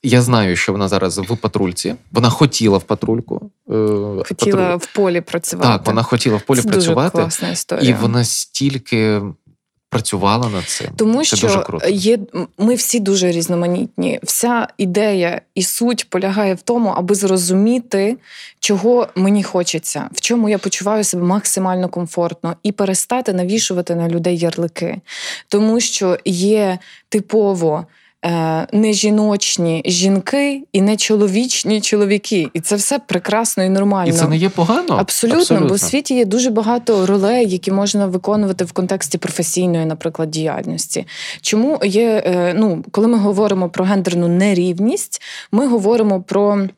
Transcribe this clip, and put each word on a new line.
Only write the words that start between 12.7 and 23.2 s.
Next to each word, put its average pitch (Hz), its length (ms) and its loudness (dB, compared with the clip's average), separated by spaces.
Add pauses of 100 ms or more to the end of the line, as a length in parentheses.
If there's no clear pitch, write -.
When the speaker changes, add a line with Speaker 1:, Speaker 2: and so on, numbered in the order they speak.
Speaker 2:
всі - 260 -2
дуже 190 320 0
різноманітні. 175 920 -2
Вся 233 460 -2 (100)
ідея 190 600 0 (140)
і 196 80 -2
суть 233 480 -2
полягає 190 440 0
в 180 80 -10
тому, 233 340 0
аби 180 180 0
зрозуміти, 196 1040 2 (440)
чого 214 540 2
мені 196 280 2
хочеться, 170 680 -4
в - 80 -6
чому 226 280 0
я 208 100 2
почуваю 202 460 -2
себе 180 200 -2
максимально 185 640 0
комфортно, 170 720 -4
і 208 100 -2
перестати 202 600 -2